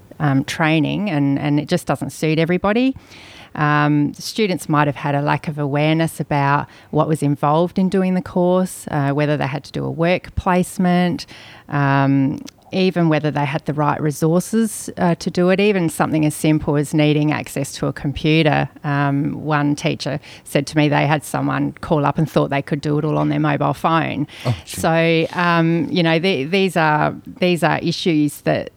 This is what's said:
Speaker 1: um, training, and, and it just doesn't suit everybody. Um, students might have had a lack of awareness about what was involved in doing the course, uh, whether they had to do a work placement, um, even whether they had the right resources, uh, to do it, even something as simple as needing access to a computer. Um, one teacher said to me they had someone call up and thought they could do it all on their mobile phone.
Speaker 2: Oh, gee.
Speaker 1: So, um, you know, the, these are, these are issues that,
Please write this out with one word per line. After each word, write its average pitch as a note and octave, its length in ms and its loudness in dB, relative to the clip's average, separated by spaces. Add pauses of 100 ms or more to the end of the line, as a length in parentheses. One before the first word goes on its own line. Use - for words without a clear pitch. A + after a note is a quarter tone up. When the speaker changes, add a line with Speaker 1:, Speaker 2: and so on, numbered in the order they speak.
(200)
Speaker 1:
um, C3+ 240 2
training, D#3 640 0
and, C#3+ 300 0
and D3 200 0
it - 80 -6
just F3 200 -2
doesn't C3+ 240 -4
suit D#3 260 -2
everybody. G3 580 0 (600)
Um, D3 580 2
students - 560 -4
might D3 180 2
have C#3 80 -4
had C#3+ 200 -2
a C#3+ 60 0
lack D3 260 -2
of D3 100 -6
awareness D3+ 640 0
about C#3+ 480 0 (240)
what D3 160 2
was D#3 160 0
involved D3+ 560 0
in F#3 100 2
doing F#3 240 0
the F#3 80 0
course, F3+ 720 0
uh, C#3 220 0
whether D3 220 2
they C#3 120 -2
had C#3 160 -6
to - 80 -18
do C#3+ 120 -6
a C3+ 80 -4
work E3 440 -2
placement, F3+ 920 0 (440)
um, C#3 720 2 (340)
even F3+ 360 2
whether D3+ 200 2
they C#3+ 140 -2
had C#3+ 220 -4
the D3+ 80 -4
right D3 280 0
resources, E3+ 920 0
uh, F3 200 2
to - 140 -6
do F3+ 200 2
it, F#3+ 100 2
even G3 300 2
something D3+ 360 0
as D3+ 80 2
simple D#3 440 2
as D3 160 -2
needing D3+ 400 4
access C3+ 400 -6
to - 140 -4
a C#3+ 40 -2
computer. D3 800 0 (160)
Um, C#3+ 580 -2
one D3 320 0
teacher D3 460 -4 (240)
said C#3+ 220 -2
to D#3 100 -4
me D3+ 100 4
they D3 180 2
had D3 200 0
someone C#3 560 -4
call D3 240 0
up C#3+ 120 0
and D#3+ 140 0
thought D3 180 0
they C#3 120 -2
could D3 180 -4
do D3 180 -2
it D3+ 60 -2
all D3+ 140 -2
on D3 100 0
their D3+ 140 0
mobile C#3+ 320 0
phone. D3 520 -2 (200)
Speaker 2:
Oh, A#2+ 180 0
gee. - 160 -12
Speaker 1:
So, E3 540 2
um, E3+ 580 2
you F3 100 0
know, E3 160 2
the, E3 280 0
these F#3+ 320 0
are, D3+ 360 2 (280)
these F3+ 200 2
are D3+ 180 2
issues D#3 640 0
that, D3 320 0